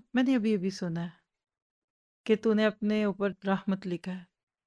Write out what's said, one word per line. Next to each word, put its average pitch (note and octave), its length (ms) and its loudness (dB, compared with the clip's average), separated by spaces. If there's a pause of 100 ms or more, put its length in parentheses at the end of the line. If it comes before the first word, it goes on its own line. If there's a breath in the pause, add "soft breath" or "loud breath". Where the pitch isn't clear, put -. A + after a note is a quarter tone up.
(140)
मैंने C4 200 2
अभी A3 200 2
अभी F#3+ 160 -2
सुना E3+ 300 -4
है E3+ 120 -8 (1120)
कि A3 100 4
तूने G#3+ 280 2
अपने G#3+ 400 0
ऊपर G3 300 -2 (100)
रहमत F#3+ 420 0
लिखा F3 260 -6
है, F#3 140 -10 (400)